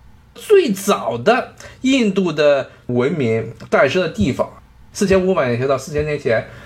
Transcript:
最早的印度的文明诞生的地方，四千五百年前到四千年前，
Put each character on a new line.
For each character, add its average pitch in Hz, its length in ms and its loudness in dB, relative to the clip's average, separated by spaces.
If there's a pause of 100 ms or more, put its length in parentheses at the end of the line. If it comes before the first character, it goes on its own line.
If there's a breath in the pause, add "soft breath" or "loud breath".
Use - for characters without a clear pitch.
(340)
最 370 380 4
早 170 460 -2
的 202 360 0 (280 loud breath)
印 254 320 2
度 185 180 0
的 147 380 2 (160 loud breath)
文 123 260 0
明 113 400 -2 (180)
诞 160 200 2
生 185 120 0
的 170 60 -4
地 156 240 -2
方， - 180 -4 (440)
四 - 120 -2
千 185 220 2
五 190 60 2
百 151 140 0
年 120 120 -2
前 135 80 -2
到 143 100 0
四 - 140 -14
千 147 140 -4
年 151 120 -4
前， 110 300 -2 (180 loud breath)